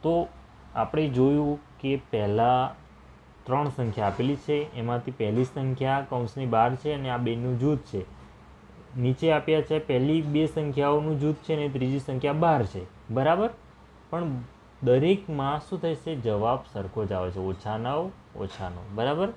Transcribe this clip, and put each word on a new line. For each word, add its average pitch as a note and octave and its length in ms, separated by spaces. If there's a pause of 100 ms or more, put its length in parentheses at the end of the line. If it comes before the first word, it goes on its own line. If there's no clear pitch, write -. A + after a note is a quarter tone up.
તો D#3+ 120 (600)
આપણે C3+ 360
જોયું C#3+ 440 (240)
કે C3+ 140 (180)
પહેલા A2+ 480 (880)
ત્રણ C#3+ 240
સંખ્યા A2+ 400
આપેલી C3 340
છે, D3 100 (200)
એમાંથી A#2+ 420
પહેલી A2 280
સંખ્યા C3 640
કૌંસની B2+ 460
બહાર A#2 240
છે D3 160
અને C3+ 180
આ B2 140
બેનું A#2+ 340
જૂથ C#3 300
છે. G2 120 (1040)
નીચે C3 280
આપ્યા D3+ 360
છે D#3 100 (120)
પહેલી D3 320 (100)
બે D3+ 160
સંખ્યાઓનું D3 720
જૂથ D3+ 240
છે E3 120
અને D3 140
ત્રીજી C3+ 360
સંખ્યા C#3+ 360
બહાર D#3 300
છે, F#2+ 100 (280)
બરાબર? E3 420 (560)
પણ E3 260 (480)
દરેકમાં D3 840
શું F#3 120
થશે? D#3+ 360 (100)
જવાબ A2+ 460
સરખો G2+ 340
જ G2 120
આવે F2+ 140
છે, F#2 180
ઓછા G#2+ 280
નવ, C3 240 (340)
ઓછા G2 340
નવ, F2 140 (120)
બરાબર? D3 420